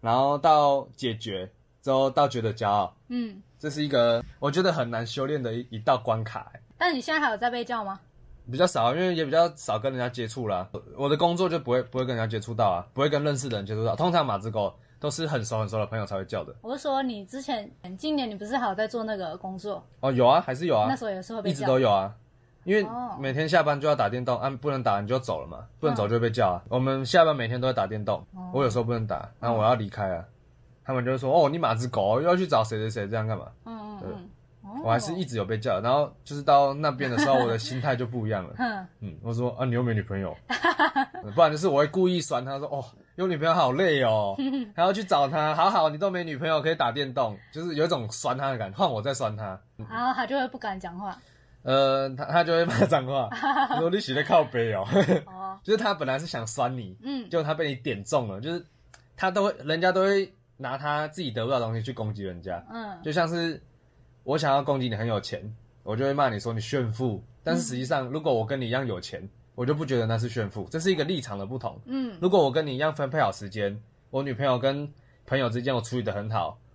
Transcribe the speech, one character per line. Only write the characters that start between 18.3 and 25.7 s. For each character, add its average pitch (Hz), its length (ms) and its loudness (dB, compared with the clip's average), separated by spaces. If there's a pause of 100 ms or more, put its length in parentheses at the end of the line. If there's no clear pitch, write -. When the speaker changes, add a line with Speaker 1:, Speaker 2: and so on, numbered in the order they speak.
Speaker 2:
不 202 120 -10
是 226 100 -4
还 240 140 0
有 214 60 -2
在 220 120 0
做 226 160 -4
那 220 140 -4
个 170 180 -6
工 190 220 -10
作？ 190 280 -8 (140)
Speaker 1:
哦， 135 140 0
有 123 120 6
啊， 139 140 8
还 135 160 -4
是 156 100 -6
有 139 140 4
啊。 - 80 4
Speaker 2:
那 135 80 0
时 131 80 -8
候 214 80 -4
也 185 100 -6
是 220 120 -12
会 226 80 -6
被 190 100 -2
叫？ 143 60 -2
Speaker 1:
一 - 20 -8
直 135 60 -2
都 131 120 4
有 123 140 6
啊。 101 240 2 (480)
因 185 100 0
为 208 100 4
Speaker 2:
哦。 233 360 -6
Speaker 1:
每 135 140 -2
天 156 160 0
下 170 120 6
班 143 200 2
就 147 40 -2
要 151 80 4
打 123 140 2
电 123 160 -2
动， 127 160 0
啊， 135 100 -2 (120)
不 143 100 -2
能 135 100 -2
打 104 200 2
你 104 60 -6
就 127 120 0
走 85 220 -4
了 64 60 -12
嘛， - 180 -14 (140)